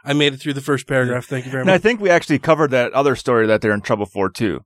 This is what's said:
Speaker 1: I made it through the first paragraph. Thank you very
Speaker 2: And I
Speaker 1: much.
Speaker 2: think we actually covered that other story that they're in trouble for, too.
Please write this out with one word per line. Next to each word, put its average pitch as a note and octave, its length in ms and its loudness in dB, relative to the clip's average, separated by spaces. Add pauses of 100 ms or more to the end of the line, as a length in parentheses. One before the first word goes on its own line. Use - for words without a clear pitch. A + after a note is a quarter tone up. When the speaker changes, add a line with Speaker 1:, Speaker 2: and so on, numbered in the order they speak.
Speaker 1:
I C#3+ 80 -2
made D3 200 2
it C3 40 -14
through C#3+ 160 -8
the C3+ 80 -8
first C#3 260 -4
paragraph. B2 380 -2
Thank C3 200 -8
you C3 60 -12
very C3 100 -6
Speaker 2:
And F#3 100 2
I - 40 6
Speaker 1:
much. F3+ 60 0
Speaker 2:
think A3 180 0
we G3+ 120 0
actually D#3+ 280 2
covered D3+ 320 2
that B2 220 0
other C3+ 220 2
story A#2 320 0
that G#2+ 140 2
they're G#2+ 120 2
in G#2 80 -2
trouble G#2 240 -2
for, F#2+ 240 -2
too. F2+ 360 -4